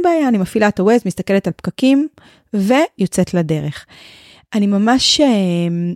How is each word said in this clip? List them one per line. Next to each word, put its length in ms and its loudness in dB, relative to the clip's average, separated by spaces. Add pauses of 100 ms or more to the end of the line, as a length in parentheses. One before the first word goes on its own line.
בעיה, 240 2
אני 100 2
מפעילה 300 0
את 120 -2
ה-Waze, 260 2
מסתכלת 420 -2
על 60 -4
פקקים, 540 0 (460)
ויוצאת 800 0
לדרך. 520 -4 (680)
אני 140 0
ממש, 540 0
אה, 60 4 (680)